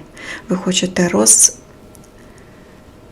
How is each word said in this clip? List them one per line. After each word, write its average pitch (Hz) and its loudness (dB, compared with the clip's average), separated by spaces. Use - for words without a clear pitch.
ви 185 0
хочете 185 0
роз-, - 2